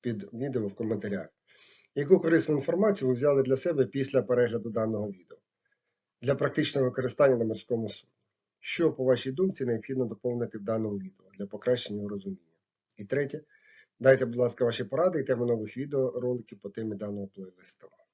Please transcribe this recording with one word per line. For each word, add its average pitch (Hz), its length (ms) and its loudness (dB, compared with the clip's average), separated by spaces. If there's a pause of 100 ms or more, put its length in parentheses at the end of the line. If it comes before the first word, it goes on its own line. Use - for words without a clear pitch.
під 107 320 -6
відео 120 340 -4
в 98 80 -8
коментарях. 101 520 -4 (680)
Яку 143 240 4
корисну 160 360 2
інформацію 175 520 2
ви 127 60 4
взяли 135 300 4
для 127 140 2
себе 139 280 2
після 135 360 0
перегляду 117 480 0
даного 107 420 -2
відео 92 260 -20 (840)
для 135 140 2
практичного 139 520 0
використання 127 480 4
на 113 100 0
морському 110 440 -2
судні? - 240 -14 (460)
Що, - 340 0
по 131 100 -4
вашій 127 280 2
думці, 170 340 0
необхідно 120 400 -2
доповнити 117 520 -4
в 104 40 -10
даному 110 360 -2
відео 95 280 -12 (120)
для 101 100 -6
покращення 107 500 -2
його 104 120 -6
розуміння? 98 480 -10 (400)
І 104 80 -14
третє, 139 380 -4 (560)
дайте, 131 260 6
будь 117 120 -4
ласка, 123 280 2
ваші 117 180 0
поради 160 360 0
і 135 40 -2
теми 123 220 0
нових 110 320 -2
відеороликів 123 800 -4
по - 100 -12
темі 107 260 -6
даного 101 320 -8
плейлисту. - 640 -20 (240)